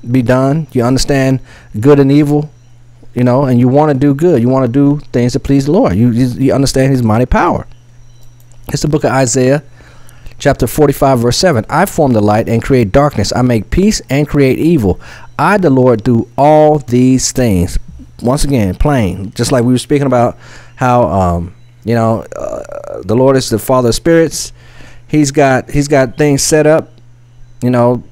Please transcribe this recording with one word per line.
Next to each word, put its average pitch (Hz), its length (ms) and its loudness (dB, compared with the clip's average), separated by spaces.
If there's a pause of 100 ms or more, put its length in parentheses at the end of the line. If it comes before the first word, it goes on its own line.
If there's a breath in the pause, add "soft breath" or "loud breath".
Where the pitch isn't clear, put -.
(100)
be 127 120 2
done. 135 500 0
You 123 100 0
understand 135 580 0 (380 loud breath)
good 139 200 4
and 139 140 2
evil, 147 380 0 (640)
you 123 100 0
know, 123 200 2
and 123 140 2
you 127 100 4
wanna 147 260 2
do 139 200 0
good. 151 280 2
You 120 60 0
wanna 131 200 0
do 143 300 2 (140)
things 123 200 0
that 135 80 -4
please 139 260 0
the 147 60 0
Lord. 190 240 2
You, 120 140 2
you, 120 160 0
you 123 260 -2
understand 135 400 0
his 131 100 0
mighty 117 240 0
power. 269 400 -2 (1040)
It's - 140 -6
the 156 60 -2
book 117 160 0
of 110 80 -2
Isaiah, 131 500 0 (760 soft breath)
chapter - 280 0
forty-five, 139 540 0
verse 120 160 0
seven. - 320 0
"I 165 180 0
form 143 260 0
the 107 80 2
light 104 280 0
and 113 140 -2
create 123 300 0
darkness. 139 420 0
I 123 80 0
make 120 280 -2
peace 202 400 0
and 139 180 0
create 135 300 0
evil. 143 420 0 (380 loud breath)
I, 175 180 2
the 175 140 2
Lord, 127 340 2
do 117 320 0
all 151 420 4
these 127 540 0
things." 98 460 -2 (420)
Once 127 240 -2
again, 117 300 -2
plain, 101 580 -2
just - 200 -4
like 123 120 2
we 123 80 2
were 127 60 0
speaking 143 280 -2
about 120 300 0 (380 loud breath)
how, 123 300 0
um, 87 500 -2 (300)
you 113 100 -2
know, 113 300 -2 (120)
uh, - 640 -12
the 98 120 -4
Lord 131 220 2
is 131 120 -2
the 113 100 -2
Father 127 320 0
of 110 40 0
spirits. - 580 0 (540 loud breath)
He's 151 240 0
got, 135 400 0
he's 143 180 -2
got 131 300 0
things 143 240 0
set 156 240 2
up. 151 240 0 (720)
You 123 80 -2
know, 123 420 0